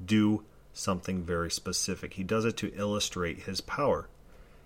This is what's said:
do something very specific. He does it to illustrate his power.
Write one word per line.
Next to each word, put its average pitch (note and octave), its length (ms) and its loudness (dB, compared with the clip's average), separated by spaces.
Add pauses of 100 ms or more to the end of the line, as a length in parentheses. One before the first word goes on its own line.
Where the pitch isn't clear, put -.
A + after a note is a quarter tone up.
do G#2+ 420 6 (280)
something F#2 500 -2
very E2+ 260 0
specific. - 640 -4
He G2 100 -6
does A2 220 2
it A2+ 120 0
to G2 180 -4
illustrate G2 640 -2
his F#2+ 220 -6
power. - 460 0 (580)